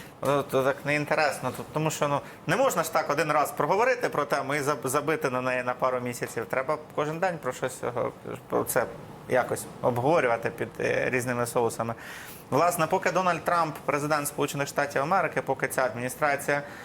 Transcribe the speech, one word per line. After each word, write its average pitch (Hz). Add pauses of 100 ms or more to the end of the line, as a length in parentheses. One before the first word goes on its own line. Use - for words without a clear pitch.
(220)
ну, 139
то 135
так 135
неінтересно. 147
Т-, 123 (100)
тому 156
що, 147
ну, 143 (260)
не 165
можна 214
ж 160
так 160
один 151
раз 143
проговорити 202
про 147
тему 139
і 147
заб-, 143
забити 147
на 127
неї 127
на 123
пару 127
місяців. 120
Треба 143 (160)
кожен 151
день 175
про 127
щось, -
е, 120 (560)
про 120
це 117 (440)
якось 120 (180)
обговорювати 123
під, 117 (120)
е, 127
різними 120
соусами. 117 (560)
Власне, 170
поки 190
Дональд 170
Трамп, 165 (100)
президент 147
Сполучених 139
Штатів 143
Америки, 156
поки 135
ця 131
адміністрація, 139 (220)